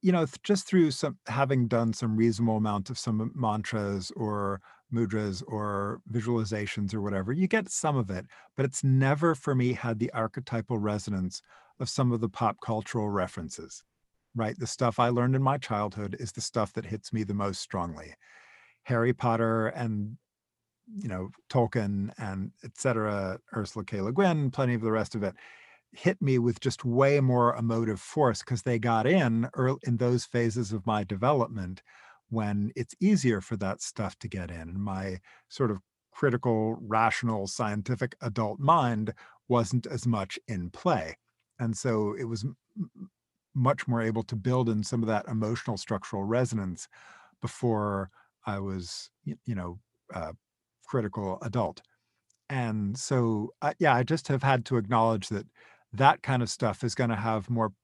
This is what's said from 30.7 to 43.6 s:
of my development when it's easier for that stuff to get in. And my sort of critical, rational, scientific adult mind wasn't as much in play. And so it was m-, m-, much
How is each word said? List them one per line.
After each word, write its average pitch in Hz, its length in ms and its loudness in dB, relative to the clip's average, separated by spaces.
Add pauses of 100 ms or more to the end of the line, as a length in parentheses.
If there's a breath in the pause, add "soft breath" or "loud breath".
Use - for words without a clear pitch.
of 98 140 -4
my 107 160 0
development 101 800 0 (460 loud breath)
when 104 460 0
it's - 240 -6
easier 135 420 4
for 110 160 -6
that 98 240 -4
stuff - 380 -6
to - 100 -12
get 87 220 -6
in. 82 180 -10
And 95 140 -6
my 95 380 -6 (280 soft breath)
sort 113 220 0
of 95 100 -4 (300)
critical, 117 720 2
rational, 110 640 2
scientific 110 760 -2
adult 107 380 -2
mind 120 540 4 (340 loud breath)
wasn't 120 400 2
as 127 200 -2
much 101 400 0
in 90 240 -4
play. 92 460 -2 (420)
And 113 180 -2
so 107 380 0
it 131 100 -6
was 113 200 -6
m-, - 120 -6 (200)
m-, - 340 -10 (420)
much 131 340 2